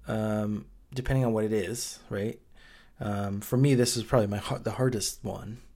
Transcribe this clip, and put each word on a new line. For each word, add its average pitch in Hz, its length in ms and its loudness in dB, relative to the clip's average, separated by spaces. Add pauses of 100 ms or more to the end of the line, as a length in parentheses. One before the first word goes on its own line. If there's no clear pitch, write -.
um, 107 580 -2 (280)
depending 131 300 2
on 117 80 2
what 110 140 2
it 110 80 0
is, 107 460 -2 (100)
right? 101 280 -4 (640)
Um, 101 400 -2
for 123 160 -2
me, 135 200 6
this 120 200 4
is 113 80 -2
probably 110 240 2
my 101 120 -2
har-, - 200 -4
the 113 120 -4
hardest 113 520 -2
one. 101 360 -8 (160)